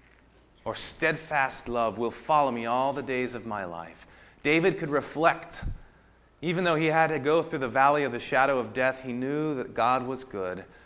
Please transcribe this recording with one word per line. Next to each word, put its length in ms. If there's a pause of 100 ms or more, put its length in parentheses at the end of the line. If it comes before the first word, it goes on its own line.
(640)
or 100
steadfast 920
love 300
will 120
follow 400
me 160
all 260
the 80
days 360
of 100
my 180
life." 440 (340)
David 340
could 140
reflect. 720 (800)
Even 220
though 100
he 120
had 200
to 140
go 240
through 160
the 80
valley 340
of 80
the 80
shadow 400
of 140
death, 320
he 80
knew 420
that 200
God 300
was 200
good. 400 (220)